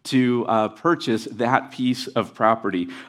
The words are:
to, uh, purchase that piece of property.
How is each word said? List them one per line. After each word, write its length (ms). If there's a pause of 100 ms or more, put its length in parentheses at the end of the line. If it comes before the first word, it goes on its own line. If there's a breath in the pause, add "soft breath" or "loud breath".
to, 420
uh, 220
purchase 640
that 400
piece 340
of 280
property. 520 (220 loud breath)